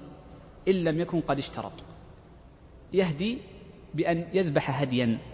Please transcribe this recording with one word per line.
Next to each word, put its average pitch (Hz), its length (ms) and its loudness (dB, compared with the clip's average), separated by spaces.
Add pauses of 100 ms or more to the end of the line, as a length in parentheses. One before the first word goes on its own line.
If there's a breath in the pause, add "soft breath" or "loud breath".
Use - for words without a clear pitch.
(680)
إن 190 60 8
لم 165 260 2
يكن 170 200 0
قد 139 180 2
اشترط". 110 340 -6 (1200)
يهدي 185 460 2 (560)
بأن 165 380 0
يذبح 147 480 2
هديا، 123 380 2 (160)